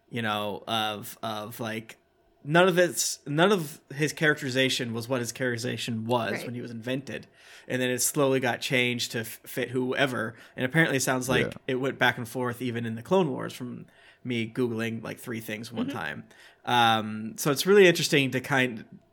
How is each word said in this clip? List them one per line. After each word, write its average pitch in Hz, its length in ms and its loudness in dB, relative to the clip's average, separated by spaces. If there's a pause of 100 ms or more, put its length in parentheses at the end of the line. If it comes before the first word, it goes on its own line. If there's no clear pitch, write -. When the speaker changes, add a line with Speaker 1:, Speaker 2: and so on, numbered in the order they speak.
Speaker 1:
you 123 120 -6
know, 104 460 -4
of, 107 540 -4
of, 110 380 -8
like, 113 380 -8 (460)
none 165 240 6
of 175 120 4
it's, 165 480 0
none 160 240 4
of 170 280 0 (140)
his 143 180 0
characterization 131 840 0
was 113 140 -6
what 131 120 -2
his 117 120 -4
characterization 120 760 -4
was 113 280 0
Speaker 2:
Right. - 120 -6
Speaker 1:
when 120 100 -10
he 123 60 -8
was 120 100 -12
invented. 123 560 -8 (400)
And 127 140 -2
then 127 100 2
it 123 100 -2
slowly 131 380 2
got 120 200 0
changed 123 520 0
to 120 80 -4
f-, 113 260 -8
fit - 240 -6
whoever. 127 640 0 (220)
And 123 100 -2
apparently 143 320 2
it 127 60 0
sounds 127 260 0
like 120 180 2
Speaker 3:
Yeah. - 100 -10 (100)
Speaker 1:
it 131 80 -2
went 127 240 -4
back 123 180 4
and 120 100 -8
forth 123 340 -6
even 120 240 -4
in 113 100 -6
the 113 80 -10
Clone 185 260 2
Wars 117 240 -6
from 120 320 -12 (380)
me 117 260 -2
Googling, 113 540 -2
like, 107 160 -10
three 113 220 -8
things 113 300 -10
one 117 160 -4
Speaker 2:
Mm-hmm. 139 100 -8
Speaker 1:
time. 76 260 -8 (420)
Um, 110 720 2
so 151 140 0
it's 139 140 -2
really 196 220 10
interesting 156 440 4
to 127 80 0
kind, 127 460 0 (280)